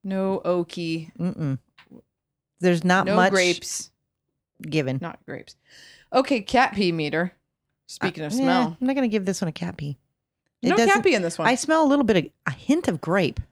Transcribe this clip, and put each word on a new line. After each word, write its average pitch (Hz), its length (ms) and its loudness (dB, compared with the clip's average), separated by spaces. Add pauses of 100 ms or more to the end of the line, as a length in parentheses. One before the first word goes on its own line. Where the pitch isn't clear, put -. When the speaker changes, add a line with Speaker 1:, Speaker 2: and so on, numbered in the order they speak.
Speaker 1:
no 190 400 -2
oaky. 170 720 -2
Speaker 2:
Mm-mm. 151 420 -4 (1000)
There's 175 260 2
not 185 220 2
Speaker 1:
No 190 100 0
Speaker 2:
much 185 160 4
Speaker 1:
grapes. - 580 -2 (720)
Speaker 2:
given. 143 380 -2
Speaker 1:
Not 165 260 -12
grapes. - 300 -16 (560)
Okay, 262 280 2
cat 247 340 2
pee 196 160 2
meter. 160 420 -2 (540)
Speaking 160 380 -6
of 151 80 -6
Speaker 2:
Uh, 226 40 -4
yeah, 262 60 0
Speaker 1:
smell. 254 380 2
Speaker 2:
I'm 254 60 -2
not 269 100 0
gonna 254 120 0
give 202 180 -2
this 196 160 -2
one 170 60 -2
a 156 40 -4
cat 175 240 -8
pee. 143 220 -8 (640)
It 247 80 2
Speaker 1:
No 381 60 4
cat 440 120 4
Speaker 2:
doesn't, 403 140 4
Speaker 1:
pee 370 120 4
in 202 60 2
this 170 180 -4
one. 165 100 0
Speaker 2:
I 254 60 4
smell 311 300 2
a - 20 4
little 277 180 4
bit - 120 4
of, - 80 2 (220)
a 160 60 -4
hint - 360 0
of 165 140 -4
grape. 175 380 0 (120)